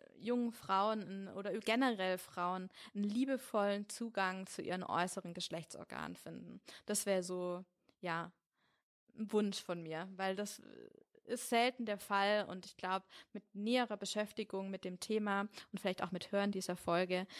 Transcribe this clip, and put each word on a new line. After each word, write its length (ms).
jungen 360
Frauen 500
in, 260
oder 300
generell 580
Frauen 540
einen 100
liebevollen 840
Zugang 580
zu 160
ihren 220
äußeren 500
Geschlechtsorganen 840
finden. 460
Das 200
wär 180
so, 400
ja, 300
ein 140
Wunsch 280
von 220
mir, 320
weil 220
das, 240
äh, 300
ist 240
selten 380
der 120
Fall 520
und 160
ich 100
glaub, 280
mit 120
näherer 420
Beschäftigung 760
mit 140
dem 140
Thema 440
und 100
vielleicht 220
auch 80
mit 220
Hören 180
dieser 240
Folge, 540